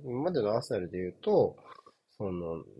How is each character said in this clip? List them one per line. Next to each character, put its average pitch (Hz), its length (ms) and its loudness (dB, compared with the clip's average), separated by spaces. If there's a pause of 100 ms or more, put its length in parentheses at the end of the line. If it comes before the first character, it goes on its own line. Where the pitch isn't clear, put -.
今 131 220 -4
ま 180 60 -2
で 151 120 2
の 104 80 2
ア 113 80 2
ー - 20 -6
セ - 140 -4
ナ 98 60 0
ル 87 100 -6
で 90 80 -4
言 90 100 -4
う 90 40 -10
と、 170 440 4 (600)
そ 98 140 -4
の、 82 320 -4 (160)